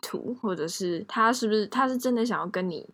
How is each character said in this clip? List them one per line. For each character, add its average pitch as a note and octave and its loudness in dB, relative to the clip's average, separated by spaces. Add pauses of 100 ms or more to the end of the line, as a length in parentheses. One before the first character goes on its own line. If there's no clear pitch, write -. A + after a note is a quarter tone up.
图， - -6
或 F#3+ -2
者 D#3+ -2
是 F3 -2
他 A3+ 4
是 A#3 0
不 G#3 4
是， G#3+ 4
他 C4 0
是 B3+ 0
真 B3 0
的 A3+ 2
想 G#3 0
要 D#3+ -2
跟 F#3 -2
你 - -6